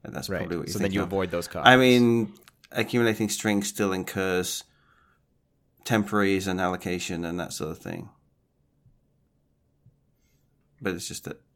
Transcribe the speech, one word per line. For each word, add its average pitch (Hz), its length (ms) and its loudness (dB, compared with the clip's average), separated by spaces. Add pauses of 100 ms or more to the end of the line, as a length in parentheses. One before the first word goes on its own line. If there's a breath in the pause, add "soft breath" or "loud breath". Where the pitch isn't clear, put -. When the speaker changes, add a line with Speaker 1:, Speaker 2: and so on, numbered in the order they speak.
Speaker 1:
And - 100 -14
that's - 140 -10
Speaker 2:
Right. 92 100 -4
Speaker 1:
probably 85 200 -4
what 76 100 -6
you're 90 60 -8
Speaker 2:
So 107 40 -4
then 98 80 -2
Speaker 1:
thinking 98 100 -2
Speaker 2:
you 98 60 0
Speaker 1:
of. 82 60 -4
Speaker 2:
avoid 95 220 -2
those 85 180 -4
Speaker 1:
I - 40 -16
Speaker 2:
copies. 127 260 8
Speaker 1:
mean, 120 540 6 (400)
accumulating 113 560 0
strings 101 400 0
still 101 240 -2
incurs 92 720 -2 (1200)
temporaries 101 640 2
and 92 140 -2
allocation 90 640 -4
and 85 160 -6
that - 120 -8
sort - 180 -8
of - 80 -12
thing. - 320 -12 (2750)
But 98 140 -4
it's 90 140 -10
just - 160 -12
that - 160 -12 (160)